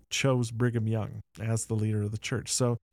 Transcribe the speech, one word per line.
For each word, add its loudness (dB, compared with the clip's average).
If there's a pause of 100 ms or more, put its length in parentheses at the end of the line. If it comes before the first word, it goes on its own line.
chose 2
Brigham 2
Young -2 (220)
as -2
the -2
leader 0
of -2
the -6
church. -4
So 2 (160)